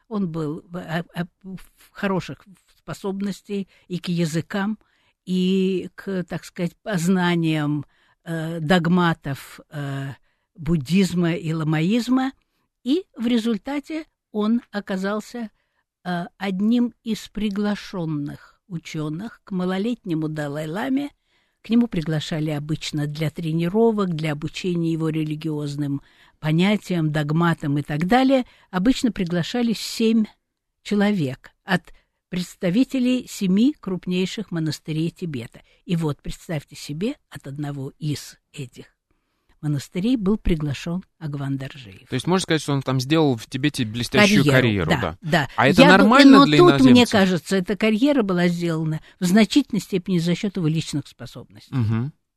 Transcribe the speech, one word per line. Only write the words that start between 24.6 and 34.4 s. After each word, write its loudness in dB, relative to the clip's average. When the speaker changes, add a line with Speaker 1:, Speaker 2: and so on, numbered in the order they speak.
Speaker 1:
его -2
религиозным -4
понятиям, 0
догматам 0
и 0
так -4
далее. 4
Обычно 2
приглашались -2
семь 0
человек -2
от -4
представителей -2
семи 2
крупнейших -6